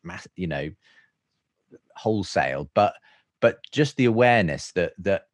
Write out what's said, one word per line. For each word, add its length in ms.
mass-, 320
you 100
know, 240
wholesale, 760
but, 180
but 200
just 240
the 80
awareness 680
that, 260
that 360